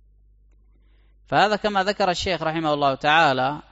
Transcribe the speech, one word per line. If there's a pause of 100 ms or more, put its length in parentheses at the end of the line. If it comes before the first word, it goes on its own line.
(1300)
فهذا
كما
ذكر
الشيخ
رحمه
الله
تعالى